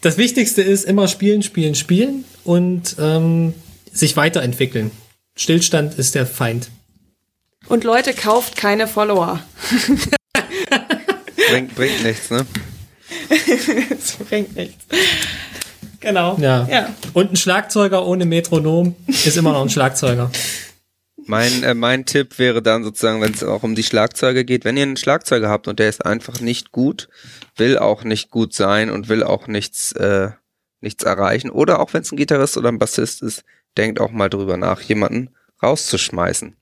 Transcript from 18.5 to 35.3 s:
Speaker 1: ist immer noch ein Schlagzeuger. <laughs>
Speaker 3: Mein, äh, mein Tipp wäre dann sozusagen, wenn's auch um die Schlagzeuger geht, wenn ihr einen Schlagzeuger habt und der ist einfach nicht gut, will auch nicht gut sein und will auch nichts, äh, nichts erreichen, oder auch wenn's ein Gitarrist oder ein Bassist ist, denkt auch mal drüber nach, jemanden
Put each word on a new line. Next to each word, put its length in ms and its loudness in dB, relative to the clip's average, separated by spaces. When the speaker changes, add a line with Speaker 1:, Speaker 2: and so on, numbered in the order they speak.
Speaker 1:
ist 300 0
immer 160 4
noch 100 2
ein 80 0
Schlagzeuger. 680 0
<laughs> 40 -6
Speaker 3:
Mein, 360 0
äh, 100 2
mein 320 0
Tipp 320 -2
wäre 240 2
dann 220 2
sozusagen, 360 0
wenn's 220 0
auch 220 -2
um 100 -2
die 80 -2
Schlagzeuger 640 0
geht, 200 0
wenn 120 0
ihr 80 2
einen 120 -4
Schlagzeuger 520 0
habt 180 0
und 140 -4
der 80 4
ist 180 -4
einfach 320 -4
nicht 320 -4
gut, 380 -2
will 220 4
auch 260 0
nicht 260 -4
gut 240 -2
sein 360 2
und 180 -6
will 160 2
auch 240 -2
nichts, 420 -6
äh, 380 0
nichts 220 -10
erreichen, 480 0
oder 300 2
auch 140 -2
wenn's 180 -4
ein 40 -8
Gitarrist 400 0
oder 120 0
ein 100 -2
Bassist 440 -2
ist, 200 -8
denkt 240 0
auch 120 -2
mal 160 0
drüber 280 -2
nach, 260 -2
jemanden 480 -2